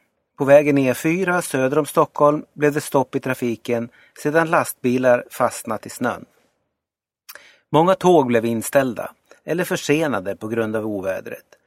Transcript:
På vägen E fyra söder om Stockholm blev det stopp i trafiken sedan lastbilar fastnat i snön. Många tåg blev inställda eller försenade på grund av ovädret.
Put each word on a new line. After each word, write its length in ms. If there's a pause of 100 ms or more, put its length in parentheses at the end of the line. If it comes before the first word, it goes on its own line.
(380)
På 60
vägen 340
E 160
fyra 480
söder 360
om 80
Stockholm 640
blev 200
det 80
stopp 340
i 60
trafiken 680 (340)
sedan 280
lastbilar 800
fastnat 560
i 40
snön. 340 (1500)
Många 240
tåg 320
blev 180
inställda 680 (320)
eller 200
försenade 720
på 120
grund 280
av 100
ovädret. 580 (220)